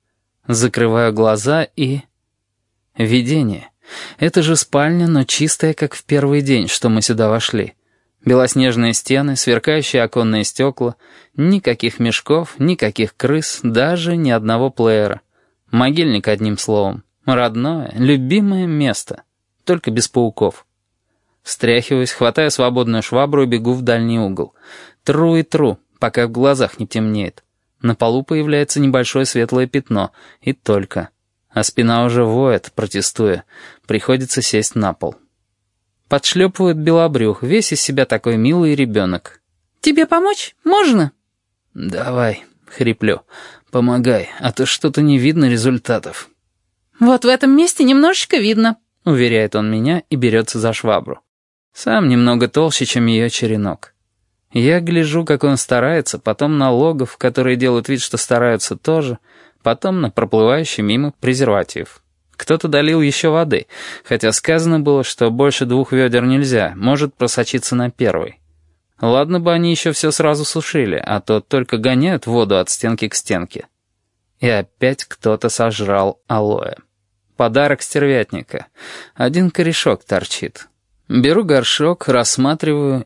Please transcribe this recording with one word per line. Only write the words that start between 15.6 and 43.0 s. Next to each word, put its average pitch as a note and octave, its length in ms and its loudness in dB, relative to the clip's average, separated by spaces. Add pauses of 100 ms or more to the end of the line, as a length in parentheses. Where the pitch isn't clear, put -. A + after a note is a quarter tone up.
Могильник, C3 580 0
одним G#2+ 300 -2
словом. G#2 460 -2 (220)
Родное, B2+ 680 -2
любимое D3 720 2
место. D3 560 -4 (440)
Только F3 260 0
без A2+ 160 -2
пауков. A2 580 0 (800)
Встряхиваюсь, A#2+ 680 -2
хватаю C3+ 380 0
свободную B2 540 0
швабру C#3 400 0
и - 20 2
бегу A#2+ 280 0
в B2+ 100 -4
дальний A#2 340 0
угол. F#2+ 380 -4 (480)
Тру E3 320 2
и E3 80 2
тру, C#3+ 340 0 (220)
пока A#2+ 260 0
в A2+ 60 -6
глазах B2+ 480 0
не A2 80 -6
темнеет. G#2+ 560 -4 (400)
На A#2 100 2
полу A#2+ 300 0
появляется D3 560 -2
небольшое C3 460 2
светлое B2+ 420 0
пятно, A2+ 440 -2 (300)
и C3+ 120 -4
только. F#2+ 560 -4 (420)
А G#2+ 120 -2
спина A#2 420 0
уже A#2+ 180 2
воет, A#2 500 0
протестуя. G2 720 -2 (420)
Приходится B2+ 560 -2
сесть G#2+ 320 -2
на G2+ 200 0
пол. - 220 -8 (920)
Подшлепывает F3+ 680 0
белобрюх, D3+ 680 0
весь G3+ 280 0
из D3+ 80 -2
себя C3+ 280 0
такой A2+ 300 -2
милый D3+ 360 2
ребенок. G#2 640 -2 (420)
"Тебе D#4 260 2
помочь? F#4+ 560 -2
Можно?" D4+ 480 4 (640)
"Давай", — A#2 680 -4 (220)
хриплю. A2 560 -2 (480)